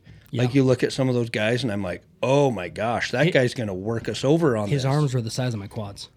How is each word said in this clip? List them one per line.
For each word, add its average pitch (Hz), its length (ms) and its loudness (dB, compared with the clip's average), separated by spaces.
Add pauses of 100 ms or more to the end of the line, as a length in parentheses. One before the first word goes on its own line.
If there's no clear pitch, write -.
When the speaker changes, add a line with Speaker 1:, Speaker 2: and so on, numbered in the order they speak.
(320)
Speaker 1:
Yeah. 120 120 0
Speaker 2:
Like, 127 120 0
you 139 80 6
look 131 200 4
at - 100 0
some 131 160 0
of 123 60 0
those 120 140 -2
guys, 113 320 0
and 123 100 -2
I'm 101 120 -4
like, 90 200 -6 (200)
"Oh 139 280 4
my 90 180 -6
gosh, 101 420 -4
that 135 160 2
Speaker 1:
It, - 60 2
Speaker 2:
guy's 127 200 4
gonna 107 200 -4
work 110 340 -6
us - 160 -4
over 147 320 4
on 104 140 -2
Speaker 1:
his 139 140 0
Speaker 2:
this." 135 60 0
Speaker 1:
arms 143 240 2
were 127 80 0
the 113 80 -6
size 127 240 -2
of 107 60 -6
my 98 80 -10
quads. 101 500 -12